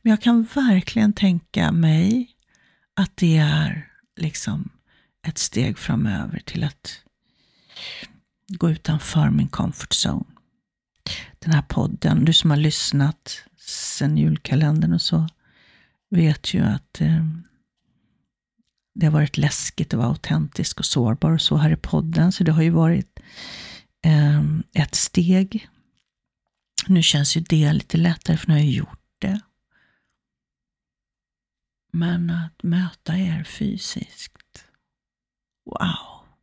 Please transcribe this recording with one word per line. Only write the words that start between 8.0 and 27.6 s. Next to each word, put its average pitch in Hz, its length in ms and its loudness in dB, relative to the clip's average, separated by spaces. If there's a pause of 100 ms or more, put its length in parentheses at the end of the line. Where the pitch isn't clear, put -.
gå 175 220 -2
utanför 156 600 0
min 143 180 0
comfort - 460 -6 (120)
zone. - 340 -6 (1000)
Den 160 140 0
här 143 80 4
podden, - 640 0
du 165 80 4
som - 160 2
har 143 80 4
lyssnat - 880 0 (140)
sen - 600 -4
julkalendern 156 760 2
och 170 80 0
så, 160 260 0 (800)
vet 165 440 2
ju - 100 2
att, - 380 -4
eh, 160 240 2 (1700)
det 165 100 0
har 151 80 4
varit 151 240 2
läskigt - 560 -2
att - 40 -2
vara 120 120 0
autentisk - 720 -4
och - 60 -4
sårbar 120 460 0
och 165 100 2
så - 160 0
här 151 140 4
i 156 40 2
podden. 160 560 0
Så - 120 -2
det 160 80 2
har 156 100 4
ju 160 80 4
varit, 165 500 0 (840)
eh, 147 380 4 (300)
ett - 220 -2
steg. 185 720 0 (1160)
Nu 175 160 4
känns 143 340 2
ju 165 40 0
det 156 320 2